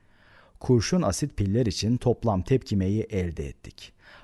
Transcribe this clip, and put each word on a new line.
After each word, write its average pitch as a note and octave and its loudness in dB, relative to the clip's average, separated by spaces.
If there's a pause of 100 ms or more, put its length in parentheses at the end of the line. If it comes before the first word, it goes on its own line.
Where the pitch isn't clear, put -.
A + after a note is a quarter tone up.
(600)
Kurşun B2+ 2
asit - -2
piller G#2 0
için G#2+ 0
toplam A2 0
tepkimeyi G#2+ 0
elde E2+ -4
ettik. - -18 (320)